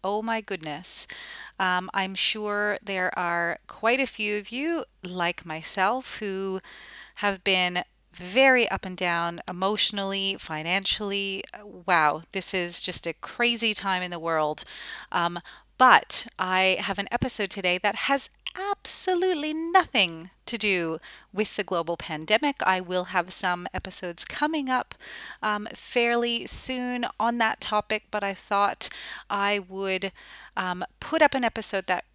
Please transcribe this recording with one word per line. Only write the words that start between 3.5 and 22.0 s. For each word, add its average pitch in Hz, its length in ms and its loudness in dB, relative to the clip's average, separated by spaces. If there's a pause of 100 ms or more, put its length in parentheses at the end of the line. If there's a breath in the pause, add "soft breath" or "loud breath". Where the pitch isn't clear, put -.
quite 247 340 2
a 262 40 2
few 208 320 -4
of 202 120 -6
you, 302 340 -2 (180)
like 180 440 -2
myself, 190 760 0
who 190 400 -4 (560 loud breath)
have 196 300 0
been 180 400 2 (260)
very 240 560 4
up - 160 -4
and 185 140 -8
down 170 500 0
emotionally, 196 920 0
financially. 196 1040 -2 (220)
Wow, 170 600 2 (100)
this - 200 -4
is 175 280 0
just - 260 -2
a 165 60 -4
crazy 233 600 0
time 185 300 2
in 175 80 -4
the 175 80 -6
world. 156 460 0 (440 loud breath)
Um, 175 300 0 (380 loud breath)
but - 500 8 (100)
I 185 440 2
have 185 180 -2
an 190 100 -4
episode 214 400 -2
today 180 280 0
that 208 180 -2
has - 340 0 (240)
absolutely 370 1000 0
nothing 240 760 2 (160)
to 233 120 -2
do 180 400 2 (340 loud breath)
with 202 240 -2
the 202 80 -2
global 170 320 -2
pandemic. 202 680 0